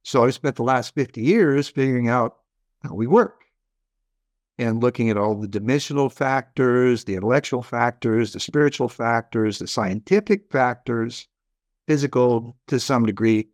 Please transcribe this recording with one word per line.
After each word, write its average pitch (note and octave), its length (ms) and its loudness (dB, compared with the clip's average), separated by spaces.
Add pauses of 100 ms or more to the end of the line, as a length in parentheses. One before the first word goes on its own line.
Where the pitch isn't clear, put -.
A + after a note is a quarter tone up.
So B2 220 2
I B2+ 80 4
spent C3+ 240 -4
the A#2+ 80 -6
last B2 320 -2
fifty B2+ 260 -4
years C#3+ 460 2
figuring B2+ 400 0
out A#2+ 300 0 (440)
how - 140 -12
we A2 100 -2
work G#3 380 2 (1120)
and A#2 240 -2
looking A#2+ 300 0
at G2+ 60 0
all G#2 180 0
the G#2 120 -8
dimensional C3 600 -2
factors, B2+ 960 0
the G2+ 100 -6
intellectual B2 480 0
factors, A#2 720 -2
the G#2 60 -12
spiritual C#3+ 500 0
factors, A2+ 720 -2
the - 80 -10
scientific F#3 840 -2
factors, A#2+ 760 -4 (600)
physical B2 680 0 (120)
to C3 120 -2
some A#2+ 260 2
degree. A2 480 2